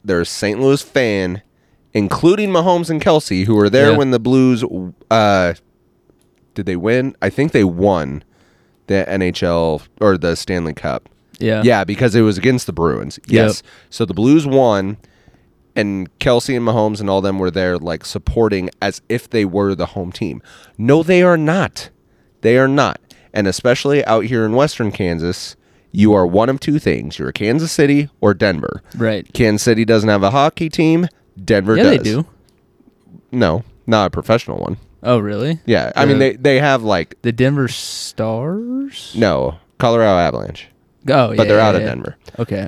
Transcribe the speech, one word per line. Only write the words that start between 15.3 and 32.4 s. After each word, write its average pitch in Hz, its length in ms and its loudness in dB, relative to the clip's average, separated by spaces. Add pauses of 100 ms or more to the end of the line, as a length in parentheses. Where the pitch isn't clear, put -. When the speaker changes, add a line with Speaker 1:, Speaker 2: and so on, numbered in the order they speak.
Speaker 1:
and 101 320 -4 (100)
Kelce 123 380 0
and 120 100 -2
Mahomes 107 340 0
and 101 100 -4
all 95 100 2
them 98 180 -2
were 92 120 -2
there, 90 280 -2
like, 80 280 -8
supporting 101 640 -2 (100)
as 98 300 -4
if - 200 -6
they 110 140 0
were 98 300 -2
the 82 120 -6
home 90 260 -10
team. 73 300 -8 (360)
No, 139 240 2
they 180 200 2
are 180 140 4
not. 156 540 -2 (500)
They 117 180 4
are 135 100 4
not. 135 320 0 (340)
And 101 120 0
especially 127 600 0
out 107 180 2
here 113 220 -2
in 110 80 -2
Western 123 380 0
Kansas, 87 640 -4 (360)
you 104 220 4
are 92 120 4
one 104 220 2
of 135 100 -2
two 151 200 -2
things. 71 400 -4
You're 65 100 -6
a - 60 -10
Kansas 143 360 -2
City 143 380 2 (120)
or 101 140 4
Denver. 87 480 -4 (140)
Speaker 2:
Right. 110 360 -4
Speaker 1:
Kansas 107 300 2
City 113 220 2
doesn't 107 240 2
have 101 140 4
a 98 80 4
hockey 151 380 0
team. 165 380 2 (360)
Denver 104 340 2
Speaker 2:
Yeah, 202 80 4
Speaker 1:
does. 285 140 4
Speaker 2:
they - 60 -4
do. 120 220 -2 (1040)